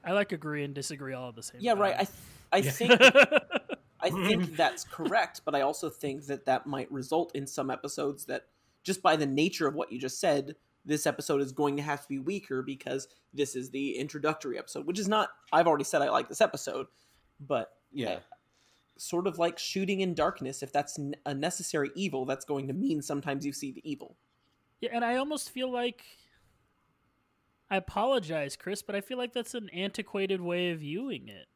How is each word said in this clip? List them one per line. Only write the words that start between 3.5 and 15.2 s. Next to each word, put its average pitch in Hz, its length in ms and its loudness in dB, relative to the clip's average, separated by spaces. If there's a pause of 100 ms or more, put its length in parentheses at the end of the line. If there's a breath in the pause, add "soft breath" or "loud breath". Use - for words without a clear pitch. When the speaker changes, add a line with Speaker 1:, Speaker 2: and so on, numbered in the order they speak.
Speaker 2:
I 180 100 2
think 180 460 2
that's - 280 2
correct, - 600 0
but 147 100 -2
I 139 80 4
also 147 280 0
think 143 360 -6
that 139 200 -6
that 127 200 2
might 135 240 -6
result 151 440 -2
in 139 120 -4
some 135 240 -4
episodes 143 560 -4
that, 135 200 -6 (380)
just 185 180 -2
by 160 140 6
the 151 100 2
nature 151 400 2
of 139 80 0
what 160 160 -4
you 120 80 -8
just 127 220 -6
said, 143 340 0 (300)
this 147 220 0
episode 143 360 0
is 131 100 -2
going 143 240 2
to 143 60 -2
have 143 200 -4
to - 60 -20
be 139 100 -6
weaker 135 440 -4
because 135 460 -6 (260 soft breath)
this 135 220 0
is 127 140 -6
the 139 280 -2
introductory 147 580 -4
episode, 147 300 -10
which 180 120 -4
is 196 100 -2
not, 214 220 2 (220)